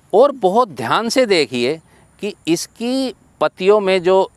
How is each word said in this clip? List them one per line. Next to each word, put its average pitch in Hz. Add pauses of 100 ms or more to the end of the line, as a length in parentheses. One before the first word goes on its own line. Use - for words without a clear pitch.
(140)
और 269
बहुत 226
ध्यान 147
से 254
देखिए 147 (420)
कि 202 (140)
इसकी 240 (280)
पत्तियों 185
में 190
जो 185